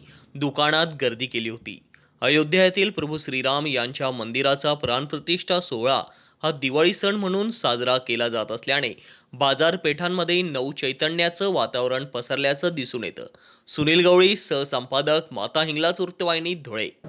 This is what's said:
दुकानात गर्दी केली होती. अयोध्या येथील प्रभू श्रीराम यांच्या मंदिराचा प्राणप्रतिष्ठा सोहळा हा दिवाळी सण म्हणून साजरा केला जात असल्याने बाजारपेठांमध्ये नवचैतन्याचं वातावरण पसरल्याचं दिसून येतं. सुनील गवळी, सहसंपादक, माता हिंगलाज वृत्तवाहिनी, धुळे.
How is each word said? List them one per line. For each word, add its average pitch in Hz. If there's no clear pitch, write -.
दुकानात 147
गर्दी 120
केली 117
होती. 110
अयोध्या 151
येथील 190
प्रभू 151
श्रीराम 135
यांच्या 131
मंदिराचा 135
प्राणप्रतिष्ठा 147
सोहळा 123
हा 156
दिवाळी 147
सण 202
म्हणून 202
साजरा 127
केला 120
जात 113
असल्याने 131
बाजारपेठांमध्ये 165
नवचैतन्याचं 156
वातावरण 127
पसरल्याचं 139
दिसून 123
येतं. 78
सुनील 160
गवळी, 185
सहसंपादक, 143
माता 120
हिंगलाज 160
वृत्तवाहिनी, 175
धुळे. 117